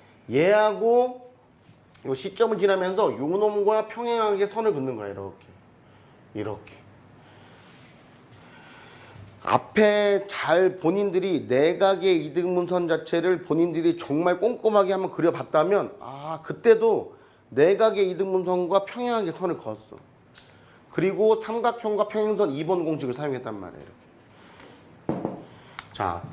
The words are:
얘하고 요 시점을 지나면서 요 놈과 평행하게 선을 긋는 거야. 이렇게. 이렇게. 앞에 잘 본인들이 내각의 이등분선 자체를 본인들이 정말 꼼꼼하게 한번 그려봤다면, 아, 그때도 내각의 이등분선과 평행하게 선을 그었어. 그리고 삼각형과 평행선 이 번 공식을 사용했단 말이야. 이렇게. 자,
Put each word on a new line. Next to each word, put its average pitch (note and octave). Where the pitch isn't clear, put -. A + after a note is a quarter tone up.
얘하고 G#3+
요 C3
시점을 G#3+
지나면서 F#3+
요 A#2+
놈과 G#3
평행하게 A3
선을 G#3+
긋는 C3
거야. G#2
이렇게. G2
이렇게. G#2
앞에 G#3
잘 F3+
본인들이 F#3
내각의 E3+
이등분선 F3
자체를 E3
본인들이 E3
정말 F3
꼼꼼하게 G#3
한번 F#3+
그려봤다면, D#3+
아, C#3+
그때도 A3
내각의 F#3+
이등분선과 F3+
평행하게 A3+
선을 E3+
그었어. -
그리고 G3
삼각형과 A3
평행선 G#3+
이 D3
번 F3
공식을 C#3
사용했단 A#2+
말이야. E2+
이렇게. -
자, F2